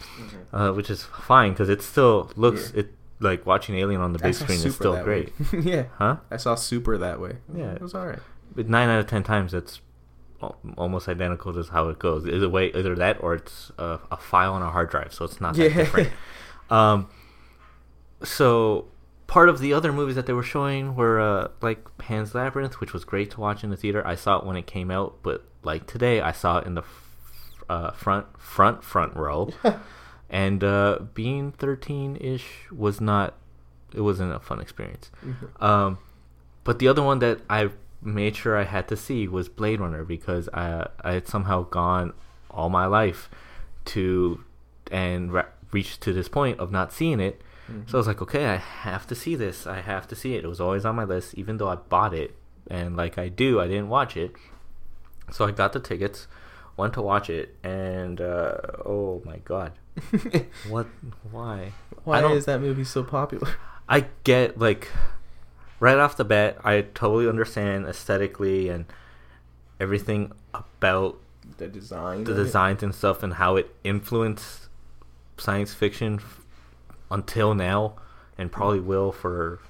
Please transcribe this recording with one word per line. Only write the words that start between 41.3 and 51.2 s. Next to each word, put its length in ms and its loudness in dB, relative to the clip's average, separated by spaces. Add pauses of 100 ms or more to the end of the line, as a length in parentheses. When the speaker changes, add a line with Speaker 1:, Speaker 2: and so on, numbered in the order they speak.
Speaker 2:
gone 500 0 (360)
all 200 -2
my 160 2
life 420 2 (640)
to, 500 0 (480)
and 440 -2
re-, 80 2 (280)
reached 300 -4
to 140 -2
this 160 -4
point 300 0
of 120 -6
not 220 -2
seeing 260 0
it. 220 -2 (280)
Speaker 1:
Mm-hmm. 200 -12
Speaker 2:
So 80 2
I 20 4
was 60 2
like, 160 -2
"Okay, 240 -2
I 100 0
have 520 -8
to 60 -6
see 200 -4
this. 320 -6
I 160 -8
have 260 -6
to 80 -12
see 180 -4
it." 100 -4
It 40 -6
was 140 -6
always 240 0
on 100 0
my 80 -2
list, 300 -4